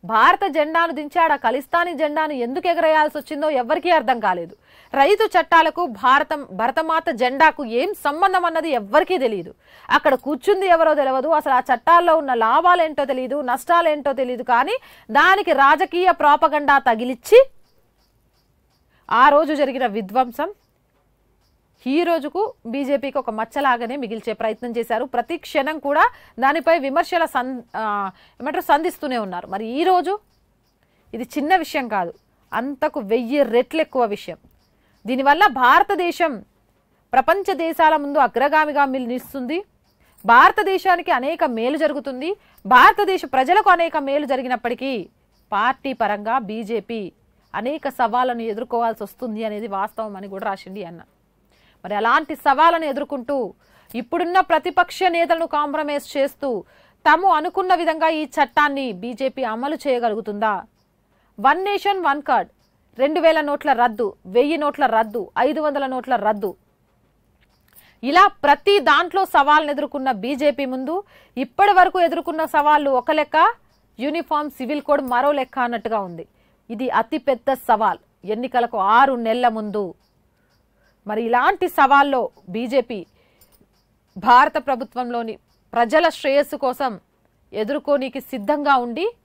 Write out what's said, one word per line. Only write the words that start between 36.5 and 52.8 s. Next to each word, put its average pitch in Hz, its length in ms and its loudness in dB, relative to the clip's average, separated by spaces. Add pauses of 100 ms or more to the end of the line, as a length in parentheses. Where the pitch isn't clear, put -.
ప్రపంచ 370 420 0
దేశాల 320 420 2
ముందు 285 220 -2
అగ్రగామిగా 285 680 2
నిలుస్తుంది. 262 800 -6 (640)
భారతదేశానికి 359 840 4
అనేక 302 340 -2
మేలు 247 320 -2
జరుగుతుంది. 285 600 -4 (300)
భారతదేశ 370 560 6 (100)
ప్రజలకు 330 380 2
అనేక 339 260 2
మేలు 285 300 -2
జరిగినప్పటికీ 247 840 -6 (440)
పార్టీ 247 400 -2
పరంగా 214 460 -4
బీజేపీ 214 760 -8 (420)
అనేక 277 340 -6
సవాళ్లను 247 540 -2
ఎదుర్కోవాల్సి 226 600 -4
వస్తుంది 220 420 -10
అనేది 214 220 -8
వాస్తవం 208 500 -8
అని 196 120 -16
కూడా 196 180 -10
రాసింది 196 380 -10
అన్న. 170 180 -18 (840)
మరి 190 100 -6
అలాంటి 247 400 0
సవాళ్లను 320 500 2